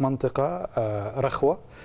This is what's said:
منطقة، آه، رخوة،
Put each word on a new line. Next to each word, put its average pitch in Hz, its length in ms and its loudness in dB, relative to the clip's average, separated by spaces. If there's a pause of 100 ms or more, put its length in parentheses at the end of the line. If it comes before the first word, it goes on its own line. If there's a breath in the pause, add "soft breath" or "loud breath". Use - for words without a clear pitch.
منطقة، 135 460 2
آه، 113 720 -2
رخوة، 139 380 2 (260 loud breath)